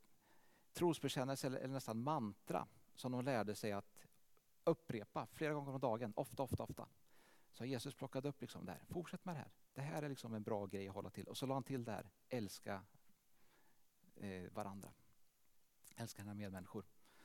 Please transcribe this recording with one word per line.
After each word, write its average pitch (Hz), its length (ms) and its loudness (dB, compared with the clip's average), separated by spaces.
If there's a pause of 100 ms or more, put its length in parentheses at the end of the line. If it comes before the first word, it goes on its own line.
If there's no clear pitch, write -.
(720)
trosbekännelse 139 720 4
eller, 131 120 2
eller 131 160 0
nästan 117 280 0
mantra 139 640 2 (280)
som 127 180 -2
de 127 120 2
lärde 107 300 4
sig 104 180 0
att - 240 -2 (680)
upprepa 123 680 2
flera 151 220 2
gånger 139 180 -2
om 131 80 0
dagen, 117 360 4
ofta, - 260 0
ofta, - 200 0
ofta. - 260 -6 (600)
Så - 140 -6
Jesus 127 300 -2
plockade 135 340 0
upp - 120 -2
liksom - 260 -6
det 90 60 -4
här. - 120 -10
"Fortsätt - 400 -4
med 180 100 -2
det 147 40 -4
här. - 120 -8 (240)
Det 131 60 -4
här 156 220 0
är 147 60 0
liksom 120 260 -4
en 107 80 -2
bra 101 240 2
grej 98 220 -4
att 95 60 -6
hålla 95 160 -4
till." - 180 -6
Och 110 80 -8
så 135 100 0
la 135 80 4
han 135 80 4
till 127 220 0
det 117 80 -2
här, 98 180 -4 (180)
"Älska, 101 560 -2 (1300)
eh, 95 360 -6
varandra. 101 400 -6 (1040)
Älska 113 260 -6
dina 101 120 -6
medmänniskor. 98 500 -4 (400)